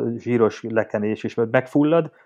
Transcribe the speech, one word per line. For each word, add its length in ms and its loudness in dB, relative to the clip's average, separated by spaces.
zsíros 460 0
lekenés 600 -2
is, 100 -6
mert 180 -2
megfullad, 600 2